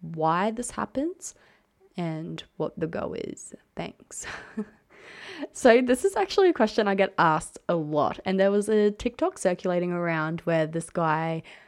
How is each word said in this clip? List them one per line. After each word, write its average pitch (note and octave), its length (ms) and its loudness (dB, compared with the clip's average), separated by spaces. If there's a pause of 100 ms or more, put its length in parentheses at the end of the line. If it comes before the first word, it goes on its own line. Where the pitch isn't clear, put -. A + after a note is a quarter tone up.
why E3 500 0
this A#3+ 220 -8
happens C4+ 640 -6 (600)
and D#3+ 460 -6 (140)
what - 220 -6
the D#3+ 100 -4
go E2+ 260 -6
is? - 400 -12 (220)
Thanks." - 500 -12 (300)
<laughs> G#3+ 100 -8 (840)
So A#3+ 280 6
this B3+ 240 2
is G4 120 2
actually F#4+ 340 4
a - 20 0
question G#3+ 360 0
I G3 60 2
get G3 220 0
asked D#3+ 420 2 (100)
a F3 80 2
lot. D3+ 480 0
And F#3+ 140 0
there G3 120 6
was G3+ 180 2
a G#3+ 220 4
TikTok B3 480 -4
circulating F3 540 0
around E3 480 -2
where D#3+ 260 2
this D#3+ 240 -6
guy D#3+ 520 -2 (260)